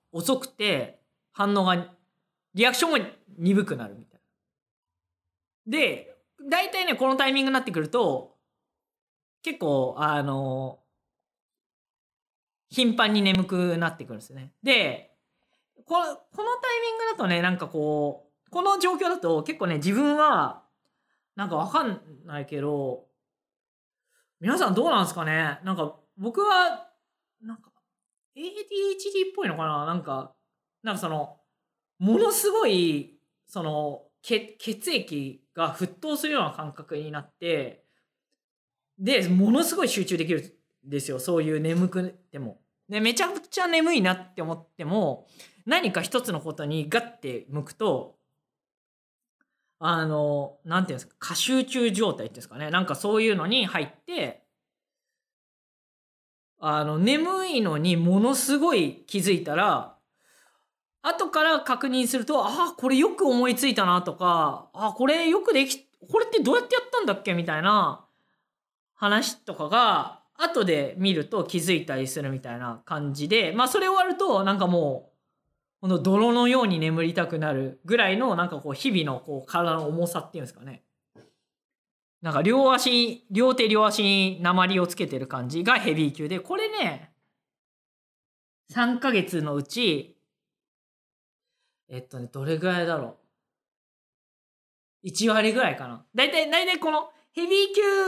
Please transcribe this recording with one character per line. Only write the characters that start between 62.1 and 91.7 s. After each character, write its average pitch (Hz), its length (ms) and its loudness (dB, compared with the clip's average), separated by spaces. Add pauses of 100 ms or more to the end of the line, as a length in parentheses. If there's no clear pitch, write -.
る 226 80 -4
と、 262 180 2
「あ、 320 320 0
こ 254 120 -2
れ 262 80 4
よ 349 180 4
く 392 100 0
思 247 240 4
い 240 60 2
つ 269 140 0
い 233 80 0
た 202 100 2
な」 180 160 4
と 180 140 -6
か、 165 580 0
「あ、 208 200 -4
こ 254 120 2
れ 330 220 4
よ 370 140 4
く 466 100 0
で 269 120 4
き-、 - 220 -8 (240)
こ 415 80 2
れ 466 80 2
っ - 20 -10
て 440 140 2
ど 240 120 4
う - 20 4
や 480 60 2
っ 480 40 -10
て 480 80 -2
や 508 60 2
っ 508 100 -10
た 494 80 -2
ん 415 80 0
だ 202 80 0
っ - 80 -12
け？」 190 120 -4
み 170 100 -2
た 165 120 -4
い 156 60 -4
な 185 420 2 (920)
話 214 500 0
と 185 100 -10
か 151 140 -8
が、 202 560 2 (120)
後 320 280 0
で 147 340 0
見 190 160 2
る 151 120 -2
と 196 180 -2
気 - 140 -4
づ 165 140 0
い 160 140 0
た 139 100 -4
り 131 120 -4
す 151 120 -8
る 139 120 -6
み 131 80 -6
た 127 120 -12
い 117 60 -10
な 120 260 -10
感 147 300 -6
じ 147 140 -6
で、 196 240 2
ま 233 120 2
あ、 269 40 0
そ 403 100 0
れ 370 100 0
終 381 80 2
わ 370 60 4 (100)
る 339 60 -4
と、 285 240 2
な 196 120 2
ん 202 40 -2
か 185 80 2
も 156 480 -2
う、 - 40 -20 (600)
こ 190 60 -6
の 180 140 2
泥 202 320 4
の 240 160 4
よ 254 140 4
う 226 40 2
に 175 140 0
眠 160 240 0
り 165 100 -2
た 170 140 -2
く 165 100 -4
な 151 140 -2
る 131 320 -4
ぐ 202 120 0
ら 208 140 4
い 196 60 0
の、 233 180 0
な 175 120 0
ん - 20 -6
か 160 100 -8
こ 143 120 -10
う、 135 40 -6
日 269 160 -4
々 180 140 2
の 135 160 -6
こ 139 260 -10
う、 - 40 -20
体 170 240 0
の 160 120 -4
重 170 220 -2
さ 170 100 -6
っ - 140 -12
て 170 60 -12
い - 20 -10
う - 20 -10
ん 127 40 -10
で - 20 -14
す - 60 -20
か 107 100 -20
ね。 131 200 -18 (1400)
な 165 120 -6
ん - 20 -4
か 139 80 4
両 262 300 6
足、 240 580 2
両 247 240 4
手 240 140 2
両 214 180 6
足 208 160 2
に 190 400 2
鉛 185 380 4
を 175 80 2
つ 180 80 -8
け 170 100 -2
て 139 100 -6
る 131 120 -6
感 123 200 -6
じ 160 140 -4
が 233 160 4
ヘ 165 160 0
ビ 156 160 0
ー - 20 -12
級 151 160 -8
で、 180 120 -6
こ 359 160 -8
れ 427 120 -2
ね、 202 440 -6 (1600)
三 240 300 0
ヶ 254 140 0
月 180 280 0
の 151 140 -2
う 143 80 -2
ち、 160 540 -2 (1700)